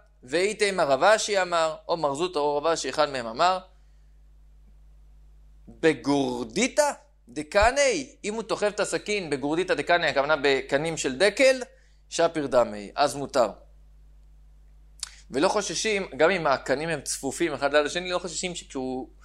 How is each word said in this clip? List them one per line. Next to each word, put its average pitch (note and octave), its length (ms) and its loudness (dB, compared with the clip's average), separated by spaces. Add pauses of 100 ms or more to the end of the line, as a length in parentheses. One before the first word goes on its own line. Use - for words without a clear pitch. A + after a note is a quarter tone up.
(220)
ואיתי G3 480 0
מר F3 200 0
רב C3+ 120 4
אשי G#3 400 4
אמר, E3 340 0 (120)
או E3+ 80 0
מר D3+ 180 -2
זוטרא D#3 280 -2
או D3 140 0
רב D3 100 -2
אשי, D#3 240 0
אחד D3 200 0
מהם B2+ 160 -6
אמר, E3 320 2 (2000)
בגורדיתא C#3+ 1200 0 (360)
דקני, G3+ 960 0
אם G#3 100 -4
הוא A3+ 80 -6
תוחב G3+ 240 -2
את G3+ 140 -2
הסכין G3 500 -2
בגורדיתא D#3 440 -2
דקני, E3 320 2
הכוונה C#3 360 2
בקנים C#3+ 540 0
של C3+ 220 -4
דקל, B3+ 440 4 (460)
שפיר E3 380 0
דמי, G#2+ 480 0
אז C#3 220 0
מותר. B2+ 340 0 (1800)
ולא D3 180 2
חוששים, G3 680 -2
גם D#3 140 6
אם F3 160 -2
הקנים C#3+ 420 0
הם D#3 120 -4
צפופים C#3+ 520 -4
אחד C#3 220 -2
ליד D3 120 4
השני, F3 240 -6
לא F3+ 80 -2
חוששים F3 360 -8
שכשהוא C3 540 -8 (160)